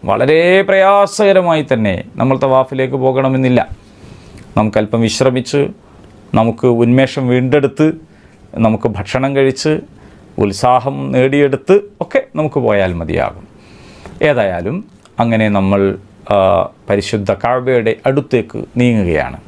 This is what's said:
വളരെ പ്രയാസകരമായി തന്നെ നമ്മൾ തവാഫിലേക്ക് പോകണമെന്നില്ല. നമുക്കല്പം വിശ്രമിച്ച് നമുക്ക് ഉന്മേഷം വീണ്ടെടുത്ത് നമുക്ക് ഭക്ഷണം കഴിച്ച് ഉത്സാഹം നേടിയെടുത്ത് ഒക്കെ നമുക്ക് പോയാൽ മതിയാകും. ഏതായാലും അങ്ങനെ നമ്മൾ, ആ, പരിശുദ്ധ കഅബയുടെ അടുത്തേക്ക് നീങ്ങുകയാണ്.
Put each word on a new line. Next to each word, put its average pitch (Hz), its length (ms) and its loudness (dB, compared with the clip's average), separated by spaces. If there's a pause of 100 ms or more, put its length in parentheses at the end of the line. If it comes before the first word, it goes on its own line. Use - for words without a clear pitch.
വളരെ 131 300 2 (280)
പ്രയാസകരമായി 190 1040 2
തന്നെ 110 220 0 (260)
നമ്മൾ 131 240 0
തവാഫിലേക്ക് 131 600 0
പോകണമെന്നില്ല. 131 580 0 (960)
നമുക്കല്പം 107 500 0
വിശ്രമിച്ച് 127 540 0 (800)
നമുക്ക് 117 280 0 (160)
ഉന്മേഷം 131 480 2
വീണ്ടെടുത്ത് 131 560 0 (800)
നമുക്ക് 113 220 0 (100)
ഭക്ഷണം 127 400 -4
കഴിച്ച് 139 360 0 (680)
ഉത്സാഹം 123 520 0 (180)
നേടിയെടുത്ത് 135 640 2 (280)
ഒക്കെ - 180 -2 (160)
നമുക്ക് 151 280 -2
പോയാൽ 101 260 2 (100)
മതിയാകും. 82 440 -4 (840)
ഏതായാലും 101 480 -2 (440)
അങ്ങനെ 113 260 2 (100)
നമ്മൾ, 98 240 2 (540)
ആ, - 20 4 (520)
പരിശുദ്ധ 101 420 -2 (120)
കഅബയുടെ 123 500 0 (140)
അടുത്തേക്ക് 127 520 -2 (200)
നീങ്ങുകയാണ്. 87 580 0 (100)